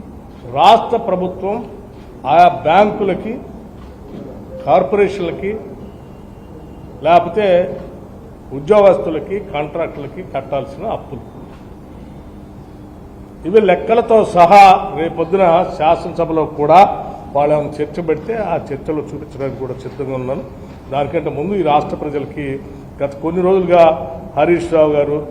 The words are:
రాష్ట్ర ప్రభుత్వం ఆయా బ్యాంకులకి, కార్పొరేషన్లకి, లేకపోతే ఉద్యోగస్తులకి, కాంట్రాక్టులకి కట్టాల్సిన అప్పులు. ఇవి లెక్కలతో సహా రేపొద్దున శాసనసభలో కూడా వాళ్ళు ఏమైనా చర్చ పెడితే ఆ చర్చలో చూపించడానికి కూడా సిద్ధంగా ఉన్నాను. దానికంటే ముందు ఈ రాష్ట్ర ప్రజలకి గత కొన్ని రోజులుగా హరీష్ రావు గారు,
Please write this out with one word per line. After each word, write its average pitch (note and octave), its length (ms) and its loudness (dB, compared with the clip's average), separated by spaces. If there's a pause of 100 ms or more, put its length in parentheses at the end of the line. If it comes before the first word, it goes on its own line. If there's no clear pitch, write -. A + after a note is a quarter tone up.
(540)
రాష్ట్ర G#3+ 420 4
ప్రభుత్వం F#3+ 680 -4 (640)
ఆయా E3+ 220 8
బ్యాంకులకి, G3 920 0 (1300)
కార్పొరేషన్లకి, F#3 880 0 (1500)
లేకపోతే F3 760 2 (760)
ఉద్యోగస్తులకి, F3 880 2
కాంట్రాక్టులకి D3 840 -8 (100)
కట్టాల్సిన C#3 520 -6
అప్పులు. - 480 -10 (2000)
ఇవి G#3 140 4
లెక్కలతో G#3 640 2
సహా F#3+ 720 8
రేపొద్దున E3 680 2 (120)
శాసనసభలో E3 680 0
కూడా D#3 640 4 (260)
వాళ్ళు D3 220 2
ఏమైనా D3 160 -2
చర్చ D3 300 -8
పెడితే D#3+ 340 -4
ఆ F#3+ 220 -4
చర్చలో D3 420 -6
చూపించడానికి C3+ 640 -8
కూడా B2+ 120 -8
సిద్ధంగా C3+ 420 -10
ఉన్నాను. B2+ 280 -6 (500)
దానికంటే D#3 380 -2
ముందు D3+ 240 -4
ఈ F#3+ 80 0
రాష్ట్ర D3 340 0
ప్రజలకి C#3 640 -6 (420)
గత C#3 120 -6
కొన్ని E3+ 280 -4
రోజులుగా F3 680 4 (260)
హరీష్ D#3+ 380 2
రావు D#3 180 4
గారు, D3 380 0